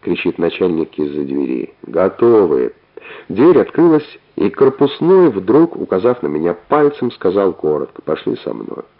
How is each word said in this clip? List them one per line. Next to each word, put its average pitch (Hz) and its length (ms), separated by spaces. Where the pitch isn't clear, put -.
кричит 87 360
начальник 85 600
из-за 73 260
двери. 67 500
«Готовы». 92 880
Дверь 135 300
открылась, 156 600
и 101 140
корпусной, 160 800
вдруг, 113 460
указав 113 460
на 73 60
меня 78 280
пальцем, 143 440
сказал 95 420
коротко: 76 480
«Пошли - 360
со - 160
мной». - 300